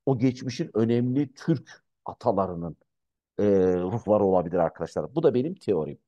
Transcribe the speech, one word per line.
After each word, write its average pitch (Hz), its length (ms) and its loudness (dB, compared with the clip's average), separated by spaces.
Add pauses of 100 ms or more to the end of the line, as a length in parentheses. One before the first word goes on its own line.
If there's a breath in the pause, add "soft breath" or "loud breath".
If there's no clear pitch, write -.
o 135 120 2
geçmişin 131 560 -2
önemli 123 600 0
Türk - 500 -4 (220)
atalarının, 90 720 -4 (640)
e, 101 60 2 (340)
ruhları 104 440 0
olabilir 90 340 2
arkadaşlar. 82 580 -4
Bu 160 80 -2
da 151 100 4
benim 143 220 -2
teorim. 76 420 -4 (100)